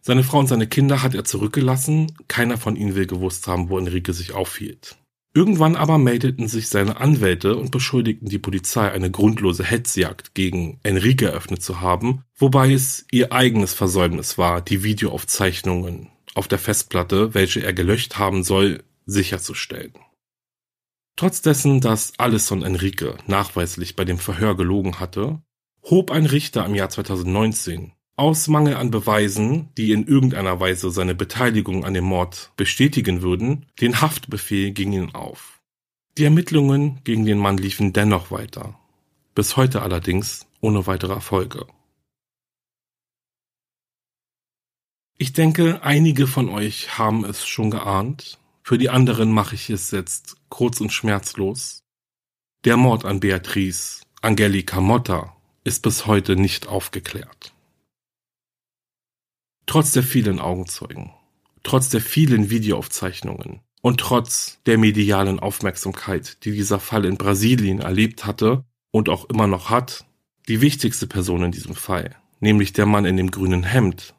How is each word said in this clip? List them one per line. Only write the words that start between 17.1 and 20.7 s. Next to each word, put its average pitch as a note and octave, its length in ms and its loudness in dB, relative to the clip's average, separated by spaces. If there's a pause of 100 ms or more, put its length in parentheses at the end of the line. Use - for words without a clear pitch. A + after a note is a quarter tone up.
welche F#2+ 300 0
er G2 100 -2
gelöscht F#2+ 440 -2
haben G2 260 0
soll, G2 400 2 (220)
sicherzustellen. - 880 -6 (1200)